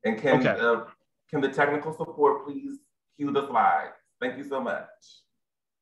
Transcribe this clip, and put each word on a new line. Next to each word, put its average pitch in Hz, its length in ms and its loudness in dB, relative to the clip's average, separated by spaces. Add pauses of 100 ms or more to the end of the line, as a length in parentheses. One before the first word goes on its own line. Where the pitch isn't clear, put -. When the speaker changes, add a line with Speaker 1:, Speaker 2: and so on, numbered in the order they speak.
Speaker 1:
And - 160 0
can, 135 200 4
Speaker 2:
Okay. 113 200 2
Speaker 1:
uh, 117 220 2 (480)
can 147 100 -2
the 135 80 2
technical 147 440 0
support 143 520 0
please 139 340 -10 (380)
cue 143 140 -4
the 139 160 0
slides? - 460 2 (280)
Thank 127 160 -4
you 139 80 -12
so 135 160 -6
much. 113 240 -6 (960)